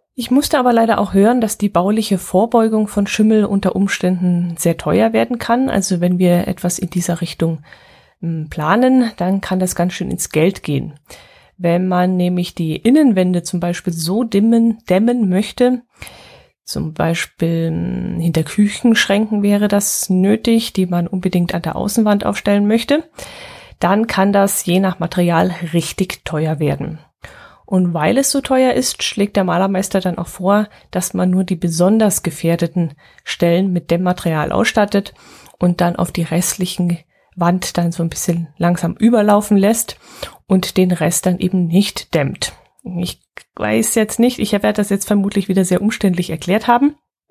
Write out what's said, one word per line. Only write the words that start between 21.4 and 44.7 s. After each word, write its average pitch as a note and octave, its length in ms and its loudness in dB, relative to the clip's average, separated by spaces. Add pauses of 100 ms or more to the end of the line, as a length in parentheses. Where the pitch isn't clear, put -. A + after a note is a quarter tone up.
an E3+ 80 -4
der - 140 -6
Außenwand G#3 500 0
aufstellen G3+ 400 0
möchte, A#3 420 0 (720)
dann G3+ 300 2
kann G#3 240 2
das G3 340 2
je F3+ 140 2
nach F#3+ 180 -2
Material F3 560 0 (180)
richtig - 520 -2
teuer D#3 340 -4
werden. C#3+ 400 -4 (680)
Und F3+ 280 0
weil E3+ 240 0
es C#4 140 0
so C#4 80 0
teuer C4 320 2
ist, - 320 -4
schlägt G3+ 320 -2
der G3 80 2
Malermeister F#3 560 0
dann F3+ 180 -4
auch F3 80 -6
vor, G3+ 420 0 (220)
dass - 240 -6
man F#3 160 2
nur F#3 140 2
die F3+ 100 -2
besonders F3+ 680 2
gefährdeten E3+ 720 -2 (280)
Stellen F3+ 500 0
mit E3+ 200 -2
Dämmmaterial E3+ 580 -2
ausstattet G#3 640 0 (460)
und F3 200 0
dann F3 140 0
auf - 160 -2
die E3+ 140 -4
restlichen F3 760 -2 (420)
Wand F3+ 380 0
dann E3+ 140 0
so E3+ 100 -4
ein E3 60 0
bisschen E3+ 480 -4
langsam F3 380 0
überlaufen G#3 600 2
lässt G3+ 400 2 (520)
und F#3 280 0
den F#3 140 4
Rest E3+ 340 -2
dann F3+ 140 0
eben F3+ 300 0
nicht F#3+ 460 0
dämmt. C#3 380 -4 (300)
Ich F3 380 -8 (340)
weiß A3 400 -2
jetzt G#3+ 240 0
nicht, A#3+ 220 2
ich G#3 100 -2
werde G#3 220 0